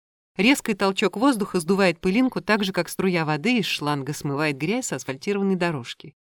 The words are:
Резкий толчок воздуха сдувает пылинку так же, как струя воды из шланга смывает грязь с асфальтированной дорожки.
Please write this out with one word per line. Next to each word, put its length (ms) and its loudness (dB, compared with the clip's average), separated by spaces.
Резкий 380 2
толчок 420 0
воздуха 440 2
сдувает 400 2
пылинку 400 2
так 240 0
же, 80 -4
как 160 -2
струя 360 0
воды 340 0
из 80 0
шланга 460 -4
смывает 440 -2
грязь 300 -4
с 60 -6
асфальтированной 600 -2
дорожки. 600 -6